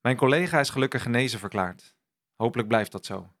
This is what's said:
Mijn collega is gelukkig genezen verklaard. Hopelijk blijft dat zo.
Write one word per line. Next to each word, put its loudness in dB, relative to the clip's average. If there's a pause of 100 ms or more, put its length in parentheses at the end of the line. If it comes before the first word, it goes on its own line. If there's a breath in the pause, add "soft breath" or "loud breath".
Mijn 2
collega 4
is 0
gelukkig -2
genezen -2
verklaard. -6 (400)
Hopelijk -2
blijft 0
dat -12
zo. -12